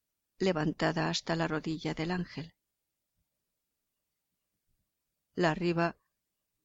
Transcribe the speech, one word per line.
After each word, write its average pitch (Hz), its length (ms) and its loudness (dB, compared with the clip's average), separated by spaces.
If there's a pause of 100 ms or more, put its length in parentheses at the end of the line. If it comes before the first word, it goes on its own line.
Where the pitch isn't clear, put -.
(400)
levantada 160 680 2
hasta 170 260 -2
la 165 100 2
rodilla 156 480 -4
del 165 160 -2
ángel. 175 440 -6 (2750)
La 160 180 2
riva, 170 420 0 (680)